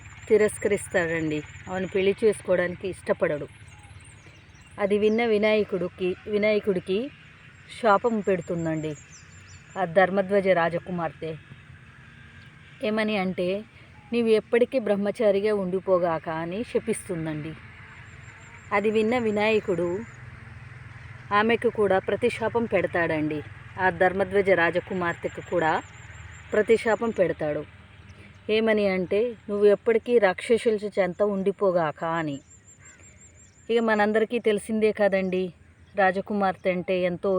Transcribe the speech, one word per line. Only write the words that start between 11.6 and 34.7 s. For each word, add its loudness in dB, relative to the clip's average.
ఏమని -2
అంటే, -2
"నీవు 0
ఎప్పటికీ 2
బ్రహ్మచారిగా 2
ఉండిపోగాక" 0
అని -6
శపిస్తుందండి. -6
అది 2
విన్న 2
వినాయకుడు 0
ఆమెకు 2
కూడా 2
ప్రతిశాపం -2
పెడతాడండి. -2
ఆ 2
ధర్మధ్వజ 2
రాజకుమార్తెకు 0
కూడా 2
ప్రతిశాపం 2
పెడతాడు. -2
ఏమని 2
అంటే, 0
"నువ్వు 2
ఎప్పటికీ 2
రాక్షసుల 2
చెంత 0
ఉండిపోగాక" 0
అని. -4
ఇక 2
మనందరికీ 2
తెలిసిందే 0